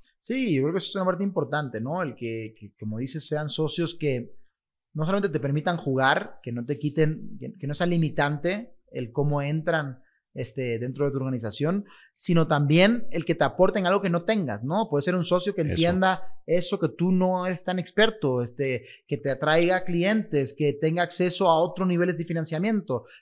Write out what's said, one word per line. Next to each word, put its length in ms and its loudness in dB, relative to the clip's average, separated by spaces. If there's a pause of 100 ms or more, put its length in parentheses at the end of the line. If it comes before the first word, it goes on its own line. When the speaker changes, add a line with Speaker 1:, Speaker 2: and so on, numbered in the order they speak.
(180)
Speaker 1:
Sí, 360 -2
yo 100 2
creo 100 -2
que 40 0
eso 100 -6
es 80 -8
una 100 -2
parte 180 0
importante, 560 -4
¿no? 220 -4
El 140 -6
que, 420 -8
que, 200 -18
como 200 -6
dices, 280 -6
sean 220 -4
socios 500 -2
que 360 -4 (580)
no 140 -2
solamente 240 0
te 100 -2
permitan 380 0
jugar, 640 0
que 100 -8
no 140 -6
te 120 -4
quiten, 600 0
que, 200 -10
que 80 -8
no 60 -4
sea 140 0
limitante 880 0 (180)
el 200 -8
cómo 280 0
entran, 600 -2 (300)
este, 460 -6
dentro 280 -2
de 40 0
tu 60 -4
organización, 680 -2 (280)
sino 320 2
también 640 4
el 140 -2
que 100 0
te 80 0
aporten 440 2
algo 140 2
que 100 0
no 140 -2
tengas, 380 -2
¿no? 260 -2
Puede 140 0
ser 140 0
un 80 0
socio 320 0
que 60 0
Speaker 2:
Eso. 80 0
Speaker 1:
entienda 520 2 (240)
eso 320 2
que 100 0
tú 220 0
no 360 2
eres 180 -4
tan 160 -2
experto, 640 2
este, 440 -4 (220)
que 80 -4
te 140 -4
atraiga 520 2
clientes, 720 0
que 160 2
tenga 300 0
acceso 460 2
a 120 6
otros 280 0
niveles 280 2
de 100 -4
financiamiento. 800 -2 (160)